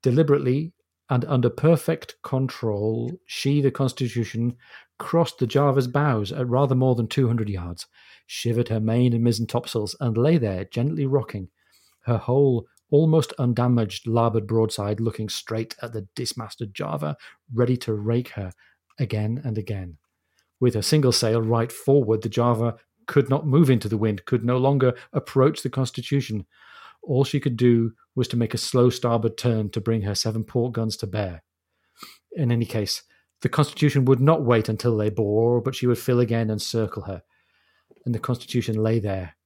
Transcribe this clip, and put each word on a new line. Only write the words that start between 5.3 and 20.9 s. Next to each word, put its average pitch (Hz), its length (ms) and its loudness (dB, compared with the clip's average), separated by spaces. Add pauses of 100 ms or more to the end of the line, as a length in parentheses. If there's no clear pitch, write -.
the 123 80 0
Java's 139 400 2
bows 123 440 0
at 127 160 -4
rather 131 280 2
more 127 200 4
than 113 120 0
two 131 200 0
hundred 110 220 -2
yards, 87 380 -8 (400)
shivered 117 420 -2
her 110 100 0
main 117 340 2
and 117 120 2
mizzen 113 220 0
topsails, 117 520 -4
and 117 180 -2
lay 151 200 4
there, 98 280 -2
gently 143 400 -2
rocking, 123 440 -2 (560)
her 120 120 2
whole 127 500 2 (240)
almost 156 480 4
undamaged 120 680 0
larboard 113 400 2
broadside 107 520 0
looking 113 300 -4
straight - 520 -8
at 117 120 -10
the 104 220 -8
dismasted 113 580 -10
Java, 151 420 -4 (380)
ready 123 240 2
to 113 160 -6
rake 117 360 -2
her 92 220 -8 (480)
again 113 440 -2
and 110 140 -4
again. 95 400 -8 (600)
With 123 160 2
her 104 60 0
single 139 320 2